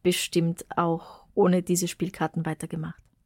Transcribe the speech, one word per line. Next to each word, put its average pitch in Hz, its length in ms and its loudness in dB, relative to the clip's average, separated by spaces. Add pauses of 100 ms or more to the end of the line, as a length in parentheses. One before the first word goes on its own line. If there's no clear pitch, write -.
bestimmt 170 640 0 (120)
auch 170 580 -2
ohne 180 280 4
diese 175 260 0
Spielkarten 165 580 -4
weitergemacht. 160 560 -8 (240)